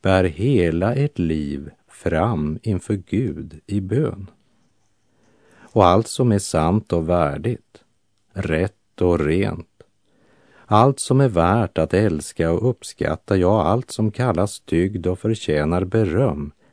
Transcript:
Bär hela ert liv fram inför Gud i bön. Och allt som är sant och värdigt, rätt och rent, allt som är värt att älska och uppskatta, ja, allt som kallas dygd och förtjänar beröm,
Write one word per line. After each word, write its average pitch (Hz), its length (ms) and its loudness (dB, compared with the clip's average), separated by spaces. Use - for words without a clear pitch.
Bär 95 220 2
hela 92 720 0
ert 143 240 -4
liv 76 500 -4
fram 80 720 -2
inför 104 340 -4
Gud 85 680 -6
i 98 160 -4
bön. 98 480 -4
Och 104 100 6
allt 95 220 4
som 123 240 0
är 101 80 2
sant 90 540 0
och 82 160 -2
värdigt, 85 720 -4
rätt 92 680 -4
och 87 180 2
rent, 82 640 -4
allt 120 340 4
som 131 220 2
är 135 60 4
värt 95 500 2
att 80 160 0
älska 85 580 0
och 92 180 0
uppskatta, - 680 -4
ja, 92 260 4
allt 107 280 0
som 107 200 -2
kallas 101 480 -2
dygd 90 480 -2
och 90 120 -2
förtjänar 87 640 -2
beröm, 92 680 -2